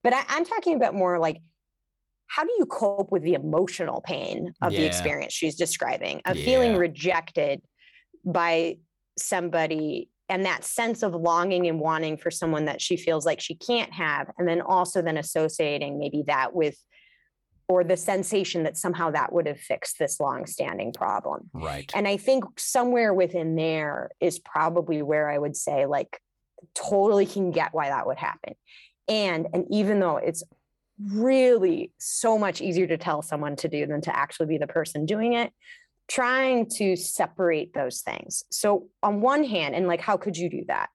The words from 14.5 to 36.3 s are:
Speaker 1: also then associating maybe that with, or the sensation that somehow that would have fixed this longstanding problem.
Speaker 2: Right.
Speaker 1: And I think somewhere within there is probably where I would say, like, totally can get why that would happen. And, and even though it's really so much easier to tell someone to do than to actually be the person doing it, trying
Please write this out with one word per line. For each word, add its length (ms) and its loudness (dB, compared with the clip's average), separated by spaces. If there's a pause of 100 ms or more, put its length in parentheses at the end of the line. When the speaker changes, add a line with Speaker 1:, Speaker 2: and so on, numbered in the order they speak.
Speaker 1:
also 420 2
then 160 0
associating 800 -2
maybe 300 -2
that 260 0
with, 220 2 (920)
or 140 6
the 140 4
sensation 680 0
that 140 -2
somehow 340 0
that 220 0
would 160 2
have 100 -6
fixed 400 -6
this 220 -2
longstanding 720 -4
problem. 600 -4
Speaker 2:
Right. 440 -8
Speaker 1:
And 100 0
I 100 2
think 280 2 (140)
somewhere 540 2
within 440 2
there 540 -2 (100)
is 180 2
probably 640 0
where 260 2
I 100 0
would 180 -2
say, 300 2
like, 340 -2 (540)
totally 520 4
can 240 -2
get 220 -2
why 160 0
that 180 -2
would 120 -2
happen. 360 -8 (540)
And, 440 0
and 180 0
even 280 4
though 200 2
it's 260 -4 (680)
really 880 4
so 400 0
much 220 0
easier 260 2
to 120 0
tell 240 -2
someone 340 -4
to 120 -4
do 180 -2
than 160 -2
to 140 -2
actually 300 -2
be 120 0
the 80 -2
person 400 -2
doing 260 0
it, 200 0 (560)
trying 600 2